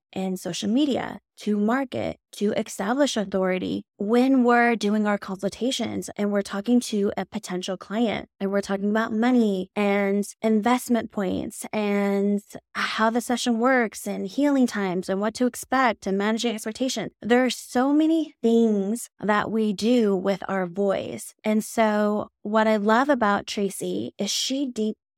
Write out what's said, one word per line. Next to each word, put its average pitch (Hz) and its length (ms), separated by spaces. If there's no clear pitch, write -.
in 190 220
social 180 340
media, 254 500
to 208 180
market, 208 640
to 202 220
establish 247 640
authority, 190 680
when 247 460
we're 240 320
doing 208 300
our 208 140
consultations 208 1000
and 208 140
we're 202 100
talking 208 380
to 208 360
a 190 100
potential 185 520
client 214 500
and 196 120
we're 202 80
talking 196 300
about 220 240
money 214 640
and 202 640
investment 226 720
points 190 600
and 202 720
how 220 380
the 233 100
session 240 380
works 240 480
and 196 180
healing 269 400
times 190 440
and 196 120
what 220 140
to 254 100
expect 247 640
and 190 100
managing 220 380
expectation. 220 560
There 240 240
are 240 60
so 262 420
many 311 480
things 226 640
that 208 320
we 214 220
do 214 420
with 190 320
our 190 180
voice. 190 800
And 214 200
so 208 640
what 220 240
I 220 120
love 220 320
about 214 360
Tracy 196 720
is 202 140
she 269 340
deep 220 300